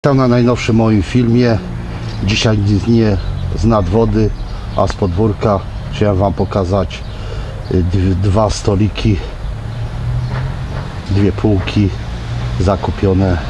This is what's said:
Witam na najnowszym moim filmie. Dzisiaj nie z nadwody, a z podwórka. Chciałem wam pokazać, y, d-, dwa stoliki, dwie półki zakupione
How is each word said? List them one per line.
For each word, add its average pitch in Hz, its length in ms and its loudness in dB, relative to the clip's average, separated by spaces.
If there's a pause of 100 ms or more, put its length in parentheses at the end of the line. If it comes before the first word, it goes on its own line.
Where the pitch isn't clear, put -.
Witam 139 120 4
na 131 100 4
najnowszym 120 480 2
moim 110 280 4
filmie. 120 540 2 (640)
Dzisiaj 107 340 2 (300)
nie 110 300 4 (380)
z - 100 -2
nadwody, 107 640 2 (480)
a 98 100 2
z - 60 -2
podwórka. 101 680 0 (320)
Chciałem 104 260 2
wam 98 160 2
pokazać, 95 680 -2 (680)
y, 90 120 2
d-, 92 320 0
dwa 101 340 2
stoliki, 101 680 0 (1900)
dwie 98 200 4
półki 104 580 0 (680)
zakupione 95 800 2 (120)